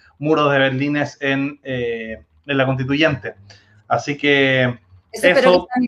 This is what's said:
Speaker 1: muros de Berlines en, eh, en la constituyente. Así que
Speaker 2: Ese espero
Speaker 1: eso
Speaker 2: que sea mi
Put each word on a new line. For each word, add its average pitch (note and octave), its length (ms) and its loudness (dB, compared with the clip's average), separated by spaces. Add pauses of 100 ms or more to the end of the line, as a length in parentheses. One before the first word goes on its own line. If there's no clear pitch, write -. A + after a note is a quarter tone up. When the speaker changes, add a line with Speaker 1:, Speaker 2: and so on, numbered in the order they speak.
(200)
Speaker 1:
muros D3+ 320 2
de C#3 80 2
Berlines C3+ 600 -2
en, C#3 440 -4
eh, A#2 600 -8 (220)
en C#3+ 120 -2
la C3 100 2
constituyente. C3+ 680 -2 (540)
Así B2+ 280 -2
que C3+ 640 2 (320)
Speaker 2:
Ese - 200 2
espero A3+ 180 4
Speaker 1:
eso F3+ 160 4
Speaker 2:
que - 80 -14
sea B3+ 80 0
mi B3 60 -2